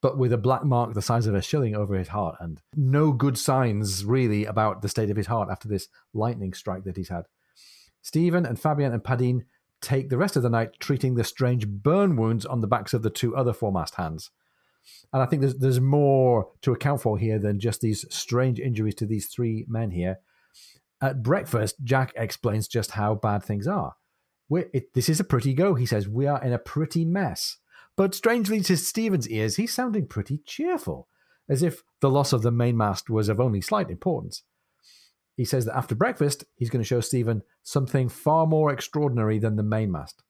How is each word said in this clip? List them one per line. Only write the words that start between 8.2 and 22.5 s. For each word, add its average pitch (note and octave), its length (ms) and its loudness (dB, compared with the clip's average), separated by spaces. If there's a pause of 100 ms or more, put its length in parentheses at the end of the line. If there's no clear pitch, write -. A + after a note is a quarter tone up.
and A#2 160 -4
Fabian D3 320 2
and A2+ 100 -2
Padine B2 440 0 (340)
take C3+ 300 -2
the B2 80 0
rest F#3+ 180 0
of C3+ 60 2
the A#2+ 80 2
night A2+ 280 0
treating C3 360 0
the A#2 100 2
strange B2 420 0
burn D3+ 480 2
wounds A2+ 300 2
on B2 160 -4
the A2 60 0
backs G#2 260 0
of A#2 100 0
the A2 80 0
two A#2 240 -2
other A#2+ 200 0
foremast F#2+ 400 -2
hands. D#2+ 360 -8 (840)
And C3 100 2
I B2+ 40 2
think C#3+ 140 0
there's, C3+ 160 0
there's C3 240 2
more C3+ 720 4 (100)
to B2+ 120 2
account C#3 280 0
for G#2+ 180 0
here A2 200 0
than G2+ 200 0
just G#2+ 220 -2
these A2 240 -2 (100)
strange B2 460 0
injuries A2 360 -2
to A2 100 -4
these G#2+ 220 -4
three A2+ 380 -4
men A2+ 240 -4
here. F#2 300 -2 (800)
At C3+ 220 -2
breakfast, A#2 640 0
Jack C3 320 0
explains G#2+ 520 -2